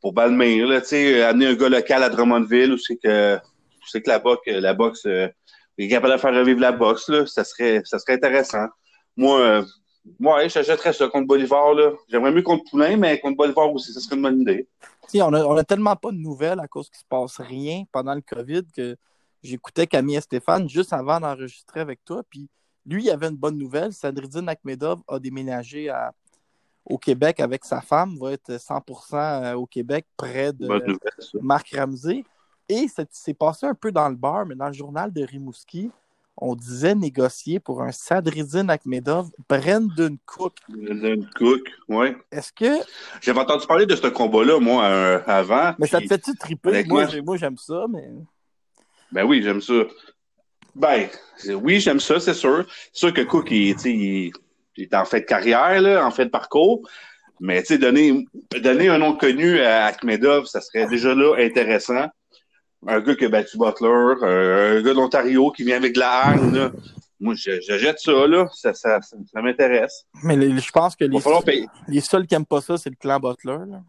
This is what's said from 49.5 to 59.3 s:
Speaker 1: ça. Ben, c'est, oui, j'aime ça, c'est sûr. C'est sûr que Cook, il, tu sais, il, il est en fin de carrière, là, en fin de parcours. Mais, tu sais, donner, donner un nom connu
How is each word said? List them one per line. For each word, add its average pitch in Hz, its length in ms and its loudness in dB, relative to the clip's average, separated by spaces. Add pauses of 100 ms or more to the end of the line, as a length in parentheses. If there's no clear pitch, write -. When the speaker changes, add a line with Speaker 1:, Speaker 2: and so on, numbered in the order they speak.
Speaker 1:
ça. 120 140 -4 (1000)
Ben, 120 340 0 (280)
c'est, 101 180 -8
oui, 139 240 0
j'aime 151 220 2
ça, 151 180 0
c'est 175 160 -2
sûr. 151 300 0 (280)
C'est - 60 -16
sûr 170 160 2
que 151 60 0
Cook, 135 320 0
il, 101 220 2
tu 95 80 -12
sais, 123 120 -2
il, 98 380 -4 (440)
il 98 80 -12
est - 100 -6
en 95 100 2
fin - 160 -2
de - 40 -10
carrière, 120 580 2
là, 190 220 4
en 123 60 2
fin 131 140 0
de 120 60 -6
parcours. 196 580 2 (520)
Mais, 90 220 0
tu - 60 -8
sais, 156 100 4
donner, 135 480 4 (340)
donner 131 280 4
un 165 100 4
nom 156 180 2
connu 147 440 2